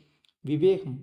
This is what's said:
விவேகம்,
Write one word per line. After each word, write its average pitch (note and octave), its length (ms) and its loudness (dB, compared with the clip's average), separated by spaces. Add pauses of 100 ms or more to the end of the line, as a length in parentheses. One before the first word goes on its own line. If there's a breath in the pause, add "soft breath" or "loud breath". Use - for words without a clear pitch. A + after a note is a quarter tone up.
(400 soft breath)
விவேகம், D3+ 640 0